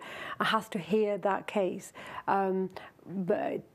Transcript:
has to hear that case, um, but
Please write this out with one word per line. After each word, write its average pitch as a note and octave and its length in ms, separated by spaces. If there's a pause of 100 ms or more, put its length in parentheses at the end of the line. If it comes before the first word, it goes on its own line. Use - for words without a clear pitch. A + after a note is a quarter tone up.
(400)
has G#3 300
to G#3 100
hear G#3 400
that F#3+ 280
case, - 460 (340)
um, F#3+ 420 (360)
but - 560 (140)